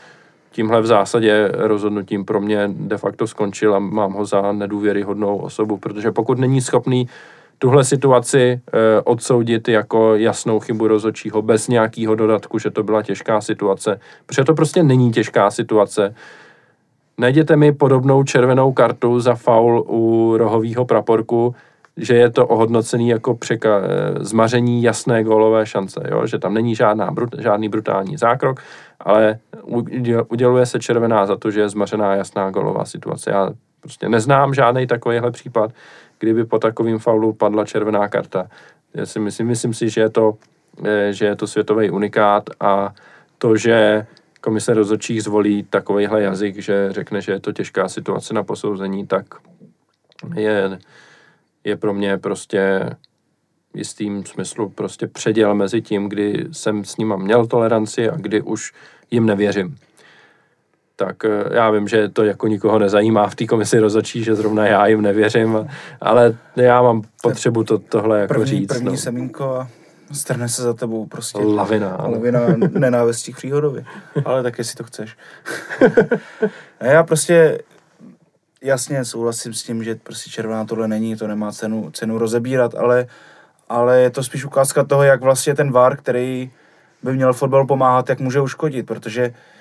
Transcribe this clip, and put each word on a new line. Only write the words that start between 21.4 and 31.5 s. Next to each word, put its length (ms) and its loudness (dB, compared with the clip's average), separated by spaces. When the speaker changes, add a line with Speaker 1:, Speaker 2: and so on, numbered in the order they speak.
Speaker 1:
že 200 2
je 140 6
to 160 4
ohodnocený 640 2
jako 260 0
překa-, 500 0
eh, 400 -4
zmaření 580 0
jasné 420 0
gólové 420 4
šance, 340 -6
jo? 160 0
Že 120 -6
tam 160 -4
není 200 0
žádná 380 0
brut-, 280 -6
žádný 280 0
brutální 480 -4
zákrok, 440 0
ale 380 2
uděl-, 640 -2
uděluje 380 2
se 120 -6
červená 480 2
za 100 0
to, 140 -4